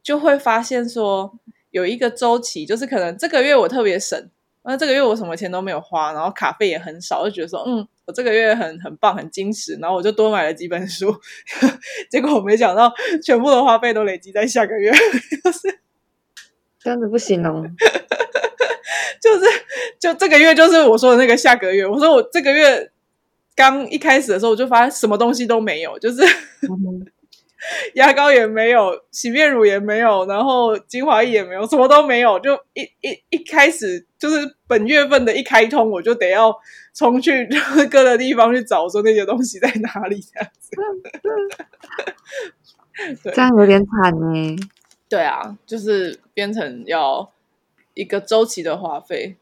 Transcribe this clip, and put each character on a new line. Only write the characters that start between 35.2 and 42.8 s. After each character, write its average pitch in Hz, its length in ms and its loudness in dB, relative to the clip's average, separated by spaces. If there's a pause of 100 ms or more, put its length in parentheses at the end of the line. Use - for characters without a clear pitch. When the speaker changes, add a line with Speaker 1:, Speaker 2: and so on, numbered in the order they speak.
Speaker 1:
的 220 120 0
一 269 60 -4
开 226 240 4
通， 233 240 0
我 185 100 -4
就 220 140 0
得 190 160 0
要 220 260 4 (380)
冲 254 260 2
去 262 280 0 (180)
<laughs> 285 240 2
各 269 140 6
个 247 120 4
地 254 160 -2
方 233 220 4
去 247 80 -2
找 180 260 -2
说 208 140 -2
那 220 100 2
些 202 140 2
东 233 160 -2
西 226 160 -8
在 180 100 0 (140)
哪 208 240 -8
里 202 140 -6
这 - 180 -20
样 - 100 -10 (120)
子。 - 100 -20 (2500)